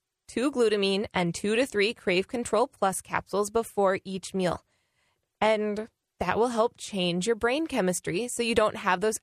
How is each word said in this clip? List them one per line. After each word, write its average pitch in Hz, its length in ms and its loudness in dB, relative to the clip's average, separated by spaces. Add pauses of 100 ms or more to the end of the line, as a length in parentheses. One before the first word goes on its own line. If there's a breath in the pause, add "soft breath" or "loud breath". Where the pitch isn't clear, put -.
(280)
two 254 240 0
glutamine, 208 600 2
and 175 220 0
two 208 220 -2
to 262 100 2
three 208 260 0
Crave 190 360 0
Control 233 400 0
Plus - 320 -2
capsules 190 500 -4
before 202 540 0
each 190 280 -10
meal. 185 320 -2 (760)
And 214 480 0 (320)
that 180 180 -2
will 240 100 2
help 233 300 0
change 180 480 -2
your 226 100 2
brain 262 300 0
chemistry 185 640 -2
so - 140 -4
you 233 120 0
don't 208 220 2
have 185 240 0
those 214 220 0